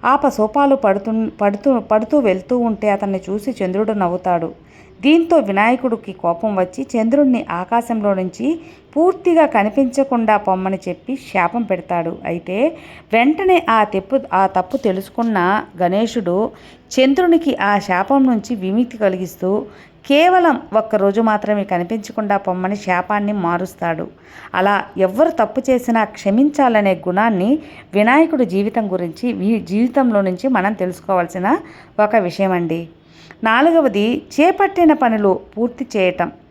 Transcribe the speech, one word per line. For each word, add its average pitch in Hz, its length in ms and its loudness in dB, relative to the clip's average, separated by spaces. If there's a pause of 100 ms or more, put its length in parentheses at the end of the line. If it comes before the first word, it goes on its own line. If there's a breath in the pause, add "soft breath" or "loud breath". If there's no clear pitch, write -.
ఆపసోపాలు 277 720 2
పడుతు-, 220 520 0 (120)
పడుతూ, 202 380 0
పడుతూ 220 400 0
వెళ్తూ 214 400 0
ఉంటే 220 320 0
అతన్ని 196 300 -2 (100)
చూసి 208 340 -4
చంద్రుడు 202 280 -2
నవ్వుతాడు. 180 600 -2 (480 loud breath)
దీంతో 330 360 4
వినాయకుడికి 226 760 0
కోపం 202 440 -2
వచ్చి 185 300 -4 (100)
చంద్రుణ్ణి 247 540 2
ఆకాశంలో 208 640 -2
నుంచి 220 460 -4 (360 loud breath)
పూర్తిగా 330 500 4
కనిపించకుండా 240 920 0
పొమ్మని 190 420 -2 (100)
చెప్పి 247 280 -8
శాపం 190 460 -2
పెడతాడు. 175 640 -4
అయితే 185 520 -4 (360 loud breath)
వెంటనే 320 580 2
ఆ 220 140 4
తెప్పు-, 208 360 -2 (120)
ఆ 190 140 2
తప్పు 185 300 -2
తెలుసుకున్న 196 880 -2 (180)
గణేశుడు 196 680 0 (500 loud breath)
చంద్రునికి 320 560 2
ఆ 202 220 0
శాపం 196 480 2
నుంచి 240 280 -2
విముక్తి 214 440 -2
కలిగిస్తూ 185 680 -2 (400 loud breath)
కేవలం 330 560 2 (100)
ఒక్కరోజు 202 480 0
మాత్రమే 214 440 0
కనిపించకుండా 202 720 -4
పొమ్మని 185 400 -4
శాపాన్ని 202 560 -2
మారుస్తాడు. 175 760 -4 (460 loud breath)
అలా 196 300 2 (140)
ఎవ్వరు 202 320 2
తప్పు 254 400 -2
చేసినా 240 340 2
క్షమించాలనే 220 920 2
గుణాన్ని 202 640 0 (360 loud breath)
వినాయకుడి 254 500 2
జీవితం 202 480 -2
గురించి, 175 400 -4
వీ-, 196 320 -2
జీవితంలో 233 560 2
నుంచి 190 280 -2
మనం 208 240 0
తెలుసుకోవాల్సిన 185 840 -2 (440 loud breath)
ఒక 214 140 2
విషయం 190 360 0
అండి. 170 360 -4 (560 loud breath)
నాలుగవది, 240 800 2 (180)
చేపట్టిన 370 520 4
పనులు 220 480 0 (180)
పూర్తి 240 280 -4 (100)
చేయటం. 180 360 0 (180)